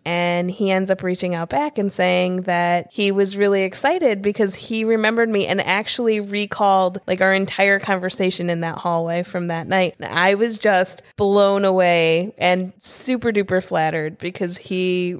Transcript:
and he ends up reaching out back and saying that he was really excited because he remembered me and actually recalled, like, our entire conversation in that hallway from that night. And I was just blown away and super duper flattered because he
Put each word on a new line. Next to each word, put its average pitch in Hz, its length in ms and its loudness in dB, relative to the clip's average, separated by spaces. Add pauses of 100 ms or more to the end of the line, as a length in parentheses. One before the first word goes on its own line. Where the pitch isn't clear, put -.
and 175 460 0
he 196 200 -2
ends 190 200 0
up 185 120 0
reaching 180 320 -2
out 170 140 -4
back 294 300 -2
and 202 140 0
saying 180 500 0
that 175 480 0
he 202 220 2
was 196 240 0
really 202 260 2
excited 247 580 0
because 202 360 0
he 220 280 -4
remembered 226 460 2
me 202 160 0
and 196 160 0
actually 214 580 -2
recalled, 202 840 0
like, 190 160 0
our 190 120 4
entire 196 460 2
conversation 185 680 -2
in 170 100 -2
that 165 180 -6
hallway 170 440 -2
from 175 260 -6
that 165 180 -6
night. 185 320 0
And - 140 -12
I 180 220 4
was 226 160 0 (100)
just 190 400 2 (160)
blown 196 480 2
away 175 720 2
and 180 440 0
super 233 500 -2
duper 190 320 0
flattered 156 560 -2
because 180 400 -6
he 180 600 -2